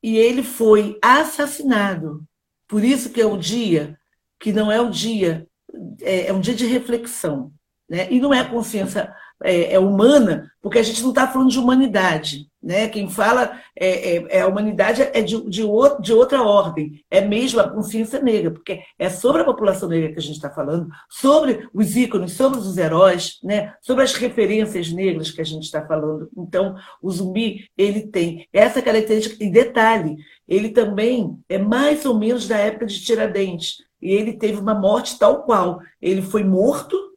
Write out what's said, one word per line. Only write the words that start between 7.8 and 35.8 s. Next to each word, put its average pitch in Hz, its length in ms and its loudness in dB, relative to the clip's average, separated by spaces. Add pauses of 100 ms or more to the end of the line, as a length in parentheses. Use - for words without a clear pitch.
né? 180 220 -4
E 254 80 4
não 277 140 4
é 254 120 4
consciência, 214 680 -4 (300)
é, 175 320 0
é 190 40 8
humana, 202 720 4 (120)
porque 220 160 0
a 226 40 4
gente 226 200 -4
não 254 100 0
tá 262 140 2
falando 262 240 2
de 233 80 0
humanidade, 190 880 0 (160)
né? 202 260 -2
Quem 202 200 -6
fala 226 500 0 (160)
é, 180 420 -2
é, 165 100 -6 (120)
é - 40 6
a 180 40 2
humanidade 208 560 0
é 226 200 0
de, 214 260 -4
de 196 140 -4
o-, 247 360 4
de 196 140 -2
outra 254 300 4
ordem, 165 680 0
é 190 100 6
mesmo 220 400 0
a - 80 4
consciência 220 520 -4
negra, 214 300 2
porque 175 300 -10 (180)
é 185 100 -2
sobre 269 340 2
a - 20 2
população 202 440 0
negra 160 240 -2
que 156 60 -10
a 147 40 -8
gente 151 180 -10
tá 143 100 -10
falando, 160 380 -6 (200)
sobre 269 640 2
os 190 240 0
ícones, 190 360 0
sobre 262 260 0
os 190 180 -8
heróis, 175 680 2
né? 208 380 -4
Sobre 262 240 2
as 254 100 0
referências 208 800 -2
negras 170 380 -2
que - 100 -14
a 160 40 -4
gente 156 260 -10
tá 156 160 -6
falando. 156 500 -6
Então, 185 380 -4 (280)
o 190 80 -6
Zumbi, 190 680 -4
ele 208 300 0
tem 170 460 -4
essa 233 300 2
característica, 214 600 -2
e 202 80 -2
detalhe, 220 680 2 (300)
ele 208 220 0
também 214 720 0 (100)
é 190 100 -4
mais 269 460 0
ou 240 140 0
menos 220 280 -2
da 214 120 -2
época 214 280 -2
de 202 140 -10
Tiradentes, 196 760 -4 (240)
e 180 100 -2
ele 220 220 0
teve 208 240 -2
uma 202 160 -2
morte 202 440 -2
tal - 260 4
qual, 180 360 0 (200)